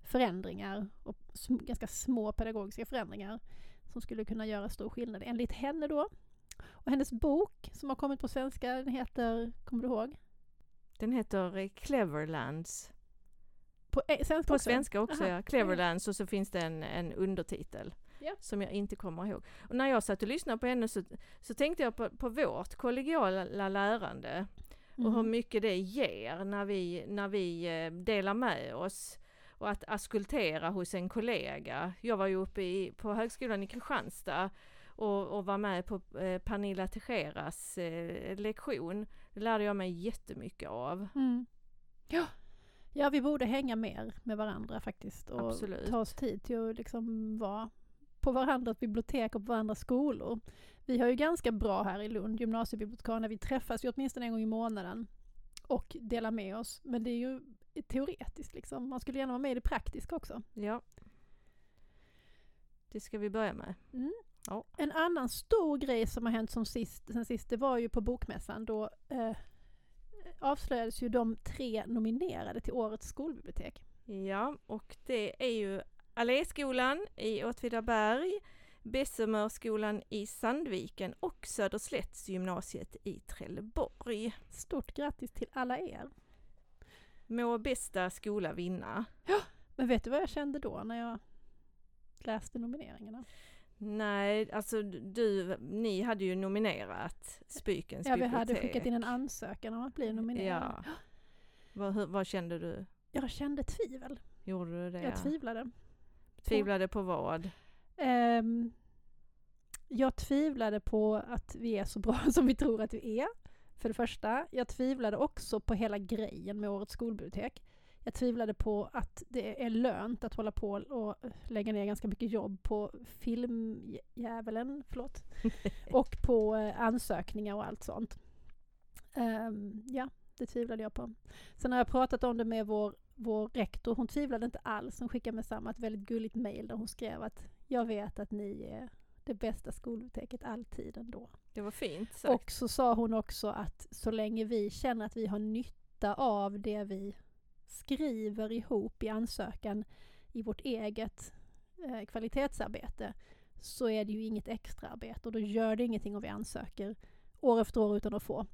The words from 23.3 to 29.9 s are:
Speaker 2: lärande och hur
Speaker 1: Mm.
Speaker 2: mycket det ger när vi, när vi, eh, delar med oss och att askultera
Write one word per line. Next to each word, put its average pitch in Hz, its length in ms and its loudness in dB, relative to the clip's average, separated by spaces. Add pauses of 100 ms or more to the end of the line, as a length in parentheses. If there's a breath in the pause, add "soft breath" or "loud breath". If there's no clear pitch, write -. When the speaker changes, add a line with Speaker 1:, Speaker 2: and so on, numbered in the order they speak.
Speaker 2:
lärande 196 800 0 (500 loud breath)
och 254 60 -2 (100)
hur 226 80 6
Speaker 1:
Mm. 226 100 4
Speaker 2:
mycket 226 320 2
det 202 140 4
ger 180 680 0
när 202 200 -2
vi, 180 440 -2
när 202 200 -2
vi, 175 360 0 (220)
eh, 160 60 -4
delar 196 420 2
med 151 400 0
oss - 440 -6 (320 loud breath)
och - 200 -4
att 202 180 -4
askultera 196 840 0